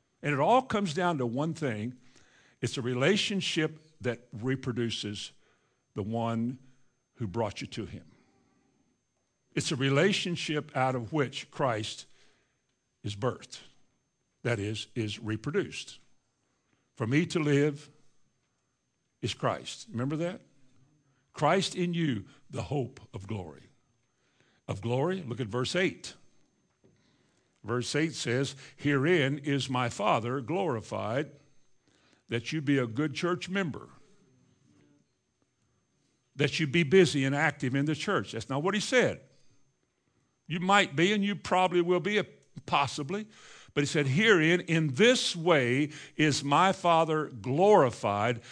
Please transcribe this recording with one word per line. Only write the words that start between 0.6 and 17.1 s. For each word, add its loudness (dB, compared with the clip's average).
comes -2
down 0
to -2
one -2
thing. -4
It's -4
a -4
relationship 0
that -6
reproduces -4
the -4
one -2
who -8
brought -4
you -10
to -10
him. -14
It's -4
a -2
relationship 0
out 0
of -8
which -4
Christ -4
is -8
birthed, -6
that -2
is, -6
is -4
reproduced. -6
"For -4
me 2